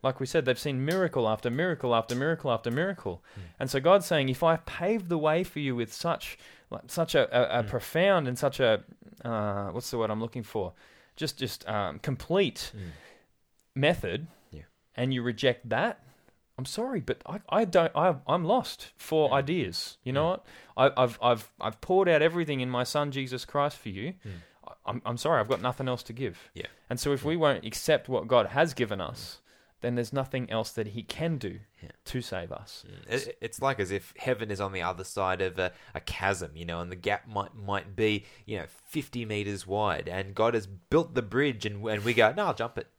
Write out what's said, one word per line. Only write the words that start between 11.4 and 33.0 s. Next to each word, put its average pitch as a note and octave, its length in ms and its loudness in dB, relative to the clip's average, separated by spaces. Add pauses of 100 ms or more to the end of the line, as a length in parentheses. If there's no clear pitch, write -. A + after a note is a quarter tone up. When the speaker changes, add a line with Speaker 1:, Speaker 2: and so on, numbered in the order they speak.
Speaker 1:
um, G2+ 320 -2
complete - 760 -2
Speaker 2:
Mm. F#2 140 -10 (840)
Speaker 1:
method, C#3+ 520 0 (240)
Speaker 2:
Yeah. D2+ 120 -16 (340)
Speaker 1:
and B2+ 180 -2
you B2 80 -2
reject A#2+ 480 0
that, D3 340 0 (540)
"I'm C3 80 -6
sorry, A#3 340 -4
but - 240 -4
I, - 240 -8
I A3 160 2
don't, E3+ 300 4
I, D#3+ 220 4 (100)
I'm E3 180 2
lost - 520 0
for D#3 340 4
Speaker 2:
Mm. B2+ 40 4
Speaker 1:
ideas. C3+ 680 -2
You B2+ 100 -4
know C#3+ 120 2
Speaker 2:
Mm. E3 60 2
Speaker 1:
what? F#3+ 160 -4 (300)
I, C3 260 6
I've, A#2 200 2
I've, A#2 280 2 (100)
I've A2 200 -6
poured F#3 280 4
out D#3+ 140 6
everything D#3+ 380 2
in B2+ 100 -2
my B2 140 0
son D3 280 -2
Jesus C3 320 -6
Christ C#3+ 340 0
for - 120 -10
you. A2+ 240 -6 (120)
Speaker 2:
Mm. G#2 40 -10 (360)
Speaker 1:
I, - 60 -16 (140)
I'm, A#2+ 200 -6
I'm A#2+ 100 -4
sorry, D3 240 2
I've G#2+ 80 0
got A2 140 0
nothing B2+ 260 -2
else B2 160 -2
to - 80 -14
give." A2+ 420 -8
Speaker 2:
Yeah. - 120 -10 (240)
Speaker 1:
And A#2+ 100 -4
so C#3+ 120 2
if C3+ 100 0
Speaker 2:
Yeah. C#3+ 60 0
Speaker 1:
we E3 80 2
won't D3 280 2
accept - 440 0
what B2 200 0
God A#2 200 6
has D3+ 260 2
given G#2+ 260 -2
us, - 400 -8
Speaker 2:
Mm. - 420 -20
Speaker 1:
then B2 120 -2
there's A#2+ 180 -2
nothing C3 380 -4
else A2+ 220 -2
that G#2+ 160 -4
he G#2 160 -8
can D#3+ 340 -4
do G2+ 220 -8 (200)
Speaker 2:
Yeah. - 100 -18 (160)
Speaker 1:
to B2+ 140 -6
save F2+ 300 -8
us. - 380 -14
Speaker 2:
Mm. F#2 240 -10